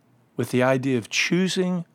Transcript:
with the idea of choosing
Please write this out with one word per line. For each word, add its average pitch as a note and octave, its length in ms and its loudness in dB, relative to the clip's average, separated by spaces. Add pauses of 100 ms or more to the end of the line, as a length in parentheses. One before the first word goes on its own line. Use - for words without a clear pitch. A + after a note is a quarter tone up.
(360)
with B2 160 -4
the B2 100 2
idea C3 360 2
of A2 120 -6
choosing F3+ 840 0